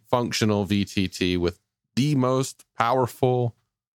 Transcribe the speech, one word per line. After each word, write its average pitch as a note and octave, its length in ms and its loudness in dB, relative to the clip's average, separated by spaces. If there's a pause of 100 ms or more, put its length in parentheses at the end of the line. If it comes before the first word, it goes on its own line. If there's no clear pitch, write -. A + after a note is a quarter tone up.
(100)
functional A2 560 0
V G2+ 180 0
T F#2+ 240 -2
T F2+ 300 -2
with E2+ 200 -2 (380)
the C#3+ 180 0
most C3 500 -2 (140)
powerful B2 800 0 (420)